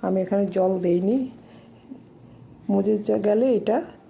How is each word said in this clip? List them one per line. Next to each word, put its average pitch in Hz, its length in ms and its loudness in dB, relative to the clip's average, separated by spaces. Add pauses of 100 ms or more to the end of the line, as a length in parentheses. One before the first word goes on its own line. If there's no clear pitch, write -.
আমি 190 200 0
এখানে 196 240 0
জল 185 320 0
দেইনি। 190 520 0 (1400)
মজে 202 280 2
যা-, 208 200 0
গেলে 214 360 2
এটা 220 280 0 (280)